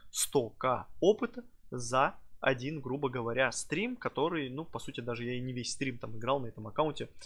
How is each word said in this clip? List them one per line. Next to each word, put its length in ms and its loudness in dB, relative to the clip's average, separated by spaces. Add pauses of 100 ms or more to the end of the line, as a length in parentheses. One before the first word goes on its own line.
сто 420 2
К 360 0 (140)
опыта 420 4 (260)
за 460 2 (260)
один, 380 2
грубо 300 0
говоря, 420 2
стрим, 440 -2
который, 540 0
ну, 160 -6
по 120 -6
сути, 220 -8
даже 240 -4
я 100 -2
и 60 -2
не 120 -2
весь 200 -4
стрим 260 -2
там 180 -6
играл 240 2
на 60 -2
этом 220 -8
аккаунте, 420 0 (160)